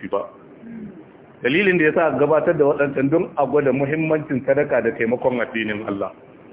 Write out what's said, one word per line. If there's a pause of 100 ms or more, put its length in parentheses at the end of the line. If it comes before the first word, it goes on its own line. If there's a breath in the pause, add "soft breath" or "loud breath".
shi
ba. (1200)
Dalilin
da
ya
sa
gabatar
da
waɗancan
don
a
gwada
muhimmancin
sadaka
da
taimakon
addinin
Allah. (420)